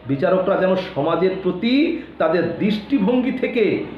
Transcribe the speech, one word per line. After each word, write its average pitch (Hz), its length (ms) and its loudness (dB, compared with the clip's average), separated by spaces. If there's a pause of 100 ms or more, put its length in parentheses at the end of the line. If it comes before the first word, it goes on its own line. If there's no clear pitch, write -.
বিচারকরা 180 480 0
যেন 185 200 2 (180)
সমাজের 165 360 2 (120)
প্রতি 240 600 0 (160)
তাদের 165 400 0
দৃষ্টিভঙ্গি 247 760 0
থেকে 214 520 0 (120)